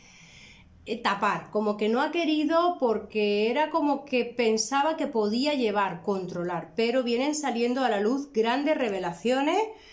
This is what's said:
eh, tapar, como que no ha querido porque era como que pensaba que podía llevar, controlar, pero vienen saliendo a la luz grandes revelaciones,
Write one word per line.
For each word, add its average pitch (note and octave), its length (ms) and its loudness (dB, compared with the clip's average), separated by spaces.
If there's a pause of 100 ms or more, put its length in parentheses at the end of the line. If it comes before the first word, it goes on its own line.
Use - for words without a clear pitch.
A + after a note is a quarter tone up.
(880)
eh, A3+ 100 -4
tapar, G3 540 -2
como G#3 260 0
que G#3+ 120 0
no A#3 120 2
ha D4+ 100 0
querido E4 680 2
porque G#3 720 0
era D4+ 200 0
como D4 340 0
que A#3+ 200 0
pensaba B3 720 0
que D4 100 -2
podía A#3 480 0
llevar, G3+ 480 0
controlar, F3 720 -4
pero A#3 280 2
vienen B3 320 0
saliendo B3 500 0
a A#3 60 2
la G3+ 100 0
luz C4 320 0
grandes C4+ 460 2
revelaciones, A#3+ 840 0 (320)